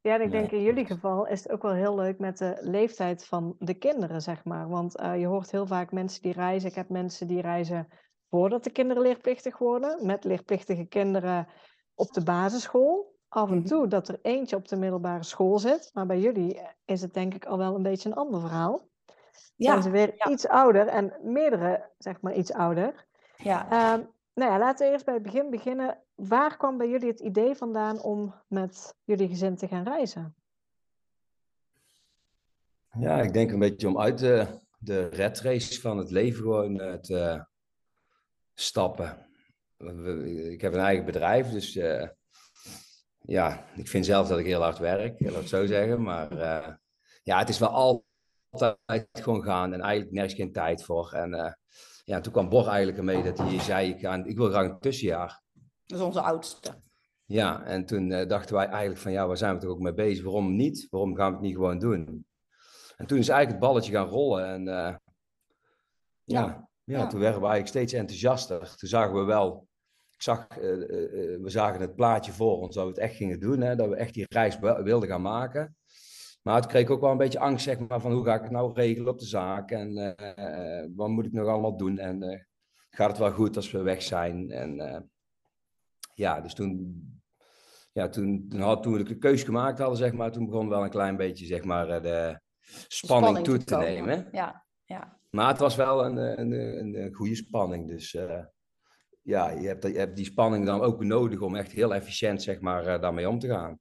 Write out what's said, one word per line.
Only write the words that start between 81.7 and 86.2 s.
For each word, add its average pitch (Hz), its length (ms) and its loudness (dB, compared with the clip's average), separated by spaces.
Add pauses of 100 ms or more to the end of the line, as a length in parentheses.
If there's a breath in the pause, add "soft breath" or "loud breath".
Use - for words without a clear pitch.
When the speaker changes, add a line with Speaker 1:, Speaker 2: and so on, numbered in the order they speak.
Speaker 2:
doen? 95 200 -2
En, 95 260 -6
eh, 95 160 -8 (500)
gaat 104 200 2
het 104 80 -4
wel 107 140 2
goed 107 240 2
als 98 160 -6
we 98 100 -4
weg 92 200 0
zijn? 87 500 -4
En, 71 280 -8
eh, 76 200 -10 (1160)
ja, 85 260 0